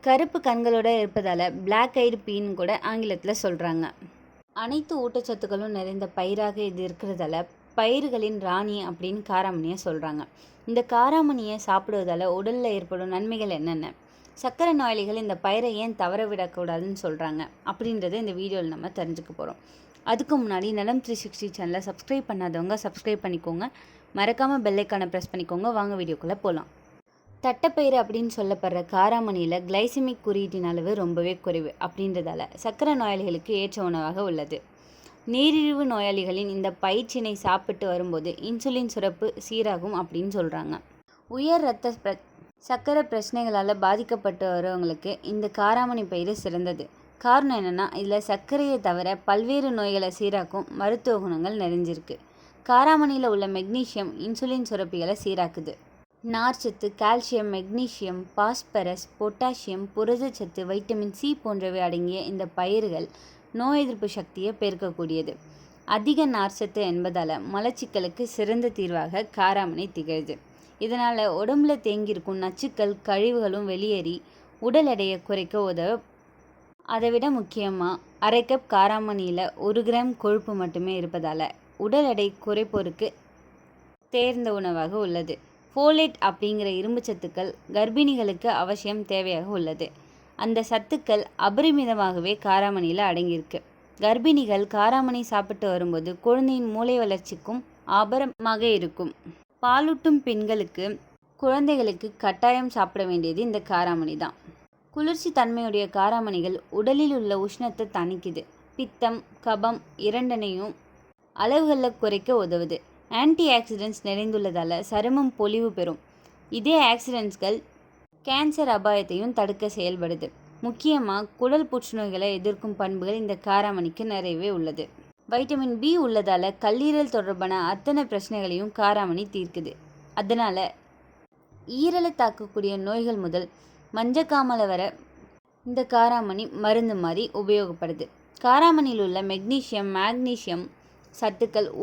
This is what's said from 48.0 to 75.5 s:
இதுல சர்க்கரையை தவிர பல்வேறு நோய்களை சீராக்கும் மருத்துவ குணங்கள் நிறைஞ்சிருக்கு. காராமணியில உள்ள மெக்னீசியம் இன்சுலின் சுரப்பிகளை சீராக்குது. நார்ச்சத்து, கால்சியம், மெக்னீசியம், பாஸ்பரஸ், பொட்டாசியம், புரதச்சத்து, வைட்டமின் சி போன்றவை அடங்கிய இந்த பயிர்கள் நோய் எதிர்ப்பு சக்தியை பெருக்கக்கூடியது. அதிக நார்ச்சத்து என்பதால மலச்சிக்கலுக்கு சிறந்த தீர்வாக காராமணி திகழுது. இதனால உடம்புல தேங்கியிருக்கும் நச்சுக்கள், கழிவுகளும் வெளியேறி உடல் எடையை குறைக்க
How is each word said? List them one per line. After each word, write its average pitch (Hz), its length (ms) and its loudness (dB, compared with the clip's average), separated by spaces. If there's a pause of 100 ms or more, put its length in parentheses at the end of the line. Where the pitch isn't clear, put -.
இதுல 202 180 0 (100)
சர்க்கரையை 277 480 0 (100)
தவிர 180 300 0 (120)
பல்வேறு 254 500 2
நோய்களை 196 400 0
சீராக்கும் 196 500 -2 (120)
மருத்துவ 233 440 2
குணங்கள் 185 380 -2
நிறைஞ்சிருக்கு. 170 540 -2 (480)
காராமணியில 269 720 6
உள்ள 196 120 0 (100)
மெக்னீசியம் 202 540 -4 (160)
இன்சுலின் 247 440 -4
சுரப்பிகளை 185 520 -2
சீராக்குது. 170 520 -4 (480)
நார்ச்சத்து, 233 640 -2 (160)
கால்சியம், 226 520 2
மெக்னீசியம், 190 640 -6 (160)
பாஸ்பரஸ், 202 720 -2 (120)
பொட்டாசியம், 208 640 -4 (100)
புரதச்சத்து, 220 760 -2
வைட்டமின் 208 520 -4
சி 285 100 0 (140)
போன்றவை 190 420 -2
அடங்கிய 175 340 -2 (120)
இந்த 190 120 -4 (140)
பயிர்கள் 180 500 0 (500)
நோய் 285 220 2
எதிர்ப்பு 226 320 -2
சக்தியை 190 380 -6 (100)
பெருக்கக்கூடியது. 170 720 -4 (600)
அதிக 269 360 4
நார்ச்சத்து 208 560 -2
என்பதால 175 500 0 (160)
மலச்சிக்கலுக்கு 208 720 -4 (100)
சிறந்த 226 440 0
தீர்வாக 175 460 -2 (140)
காராமணி 190 480 2 (120)
திகழுது. 156 380 -4 (500)
இதனால 233 420 2 (120)
உடம்புல 285 460 4
தேங்கியிருக்கும் 208 580 -2
நச்சுக்கள், 202 500 -2 (140)
கழிவுகளும் 208 640 2
வெளியேறி 185 440 -2 (460)
உடல் 269 320 6
எடையை 190 240 0 (120)
குறைக்க 202 400 0